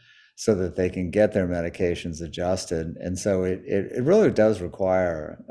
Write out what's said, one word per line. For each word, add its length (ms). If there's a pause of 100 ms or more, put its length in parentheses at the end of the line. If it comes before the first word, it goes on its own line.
(360)
so 180
that 220
they 140
can 200
get 220
their 160
medications 760
adjusted. 800
And 180
so 260
it, 220
it, 320
it 60
really 260
does 320
require 880